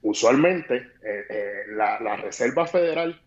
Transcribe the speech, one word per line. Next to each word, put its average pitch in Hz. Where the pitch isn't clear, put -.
Usualmente, 135
eh, 104
eh, 104
la, 107
la 104
Reserva 123
Federal 170